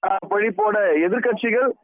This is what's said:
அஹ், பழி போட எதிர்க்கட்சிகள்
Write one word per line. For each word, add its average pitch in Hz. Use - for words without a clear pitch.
அஹ், 190
பழி 208
போட 208
எதிர்க்கட்சிகள் 233